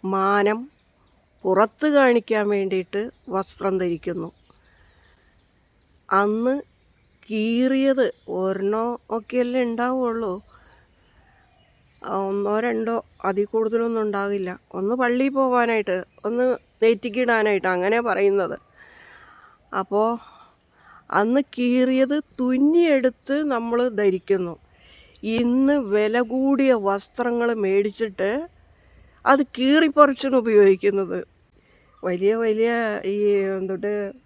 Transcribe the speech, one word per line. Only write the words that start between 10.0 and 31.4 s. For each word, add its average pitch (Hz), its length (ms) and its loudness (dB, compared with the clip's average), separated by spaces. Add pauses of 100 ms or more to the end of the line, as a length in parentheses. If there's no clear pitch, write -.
ആ, 190 120 -6
ഒന്നോ 202 440 -2
രണ്ടോ, 226 440 -4 (200)
അതിൽ 196 200 -2
കൂടുതലൊന്നും 226 580 -2
ഉണ്ടാകില്ല. 202 560 -4 (160)
ഒന്ന് 196 200 -2
പള്ളിയിൽ 254 360 0
പോവാനായിട്ട്, 233 760 0 (200)
ഒന്ന് 240 320 0 (260)
നെറ്റിക്കിടാനായിട്ട്, 220 840 0
അങ്ങനെ 185 340 0
പറയുന്നത്. 196 580 0 (1200)
അപ്പോ 214 400 0 (920)
അന്ന് 226 300 2 (180)
കീറിയത് 254 640 2 (200)
തുന്നിയെടുത്ത് 277 1120 2
നമ്മൾ 240 380 -2
ധരിക്കുന്നു. 190 680 0 (640)
ഇന്ന് 240 500 2
വില 214 480 0
കൂടിയ 262 540 2
വസ്ത്രങ്ങൾ 233 800 -2
മേടിച്ചിട്ട് 202 960 -2 (760)
അത് 277 160 4
കീറിപ്പറിച്ചാണ് 277 960 2
ഉപയോഗിക്കുന്നത്. 196 880 4 (800)